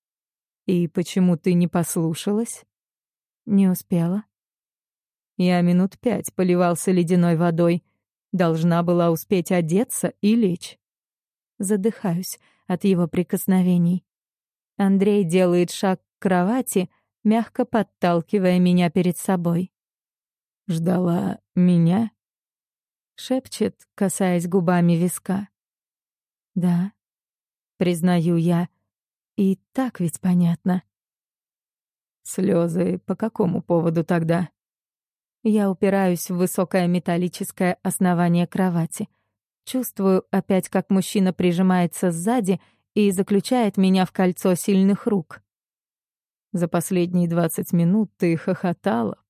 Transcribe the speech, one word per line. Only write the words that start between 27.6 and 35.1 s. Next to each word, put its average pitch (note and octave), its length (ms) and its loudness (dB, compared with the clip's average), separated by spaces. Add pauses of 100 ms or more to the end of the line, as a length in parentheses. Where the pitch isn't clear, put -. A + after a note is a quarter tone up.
признаю F3 540 2
я. E3+ 320 0 (640)
И F#3+ 240 0 (140)
так C4 260 -4
ведь E3+ 220 -4
понятно. F3+ 640 0 (1400)
"Слезы F3+ 760 -2
по - 160 -8
какому A3 460 -4
поводу E3 440 -2
тогда?" E3 440 -2 (920)